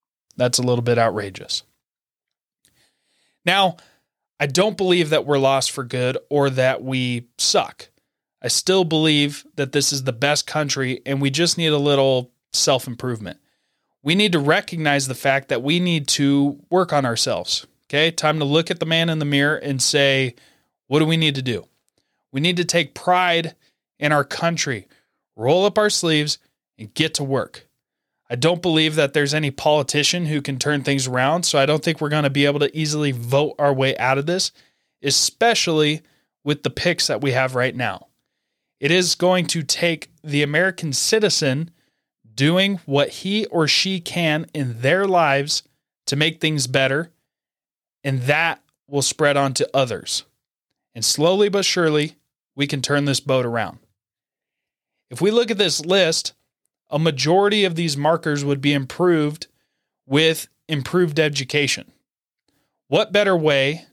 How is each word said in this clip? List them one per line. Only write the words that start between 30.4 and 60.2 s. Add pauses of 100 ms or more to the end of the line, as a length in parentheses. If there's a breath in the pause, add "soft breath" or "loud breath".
can
turn
things
around,
so
I
don't
think
we're
gonna
be
able
to
easily
vote
our
way
out
of
this, (500 soft breath)
especially (420)
with
the
picks
that
we
have
right
now. (720)
It
is
going
to
take (120)
the
American
citizen (640)
doing
what
he
or
she
can
in
their
lives (420)
to
make
things
better, (920)
and
that (240)
will
spread
on
to
others. (680)
And
slowly
but
surely, (380)
we
can
turn
this
boat
around. (1300)
If
we
look
at
this
list, (560)
a
majority
of
these
markers
would
be
improved (600)
with (200)